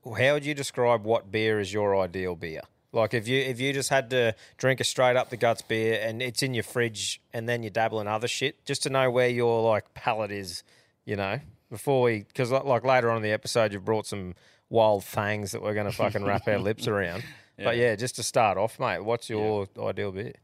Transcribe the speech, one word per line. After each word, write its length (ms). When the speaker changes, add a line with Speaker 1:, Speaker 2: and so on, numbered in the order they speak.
Speaker 1:
how 300
would 100
you 100
describe 500
what 260
beer 300
is 120
your 260
ideal 380
beer? 260
Like, 220
if 140
you, 120
if 200
you 120
just 180
had 200
to 240
drink 240
a 40
straight 320
up 140
the 60
guts 260
beer 400
and 180
it's 220
in 120
your 100
fridge 560
and 160
then 140
you 80
dabble 300
in 80
other 180
shit, 380
just 180
to 80
know 220
where 160
your, 340
like, 320
palate 380
is, 320
you 100
know, 240
before 320
we, 220
'cause, 160
li-, 140
like, 180
later 280
on 80
in 40
the 80
episode, 420
you've 120
brought 240
some 260
wild 340
fangs 480
that 100
we're 120
gonna 180
fucking 320
wrap 240
our 100
lips 300
Speaker 2:
<laughs> 0
Speaker 1:
around. 340
But 200
Speaker 2:
Yeah. 140
Speaker 1:
yeah, 60
just 200
to 80
start 340
off, 220
mate, 240
what's 260
Speaker 2:
Yeah. 60
Speaker 1:
your 320
ideal 300
beer? 220